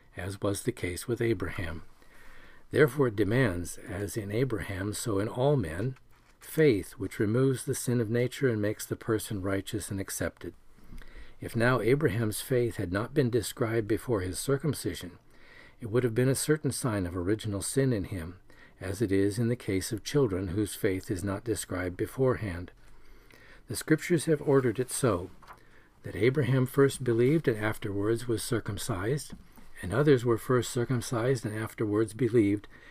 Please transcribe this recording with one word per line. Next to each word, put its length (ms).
as 240
was 220
the 100
case 340
with 140
Abraham. 600
Therefore 360
it 80
demands, 640
as 400
in 120
Abraham, 640
so 260
in 100
all 260
men, 400
faith 540
which 260
removes 440
the 100
sin 280
of 80
nature 400
and 120
makes 240
the 120
person 440
righteous 480
and 100
accepted. 540
If 160
now 240
Abraham's 640
faith 340
had 160
not 220
been 160
described 580
before 340
his 160
circumcision, 720
it 100
would 140
have 120
been 140
a 60
certain 360
sign 340
of 100
original 460
sin 320
in 120
him, 340
as 220
it 100
is 280
in 80
the 80
case 360
of 120
children 460
whose 260
faith 340
is 140
not 200
described 520
beforehand. 760
The 100
Scriptures 480
have 160
ordered 380
it 120
so, 380
that 120
Abraham 500
first 380
believed 440
and 100
afterwards 720
was 160
circumcised, 880
and 120
others 320
were 120
first 340
circumcised 760
and 120
afterwards 560
believed, 540